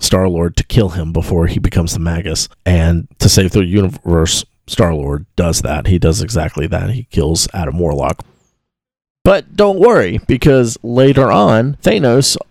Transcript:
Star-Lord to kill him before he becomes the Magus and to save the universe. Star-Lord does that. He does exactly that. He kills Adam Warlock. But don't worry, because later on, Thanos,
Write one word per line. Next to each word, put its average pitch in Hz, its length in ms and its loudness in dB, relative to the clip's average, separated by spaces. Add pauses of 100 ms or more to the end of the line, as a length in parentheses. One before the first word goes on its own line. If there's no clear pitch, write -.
Star-Lord 180 560 -2
to - 80 0
kill 98 260 0
him 82 240 -8
before 82 320 0
he - 120 -2
becomes 85 360 -2
the 95 40 -6
Magus 82 500 -4 (180)
and 85 420 2 (100)
to - 100 0
save 95 240 2
the 95 120 2
universe. 85 800 0 (240)
Star-Lord 73 560 -2 (100)
does - 280 -2
that. 151 240 -6
He 90 120 2
does 80 220 2
exactly 78 480 -4
that. 90 220 -4
He 120 140 -6
kills 82 500 -2
Adam 82 240 -6
Warlock. 73 440 -4 (1040)
But 180 320 0
don't 202 240 2
worry, 131 480 4
because 131 540 2
later 127 500 2
on, 135 500 2
Thanos, 139 540 2 (140)